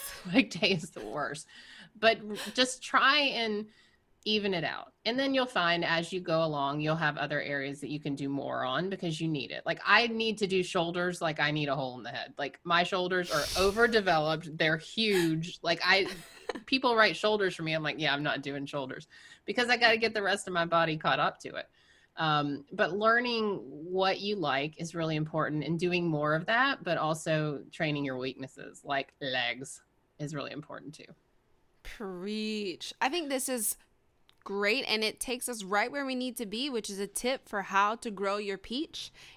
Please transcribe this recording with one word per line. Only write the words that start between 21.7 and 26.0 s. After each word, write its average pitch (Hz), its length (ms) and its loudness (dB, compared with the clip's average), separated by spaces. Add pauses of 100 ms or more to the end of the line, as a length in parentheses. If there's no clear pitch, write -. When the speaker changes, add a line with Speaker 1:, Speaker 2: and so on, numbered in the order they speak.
Speaker 1:
Um, 147 560 0
but 190 240 0
learning 220 680 2
what 180 560 0
you 202 160 -2
like 147 460 0
is 165 120 -8
really 160 220 0
important 151 480 0
and 160 160 0
doing 175 260 2